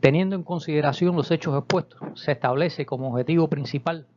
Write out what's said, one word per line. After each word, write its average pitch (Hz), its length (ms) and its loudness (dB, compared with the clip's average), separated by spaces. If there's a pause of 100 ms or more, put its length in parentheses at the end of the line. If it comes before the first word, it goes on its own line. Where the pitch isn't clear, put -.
Teniendo 185 360 4
en 170 80 -6
consideración 160 720 0
los 147 160 0
hechos 156 240 0
expuestos, - 440 -2 (140)
se - 160 -6
establece 139 560 0
como 131 240 -6
objetivo 151 380 2
principal 151 580 -4 (100)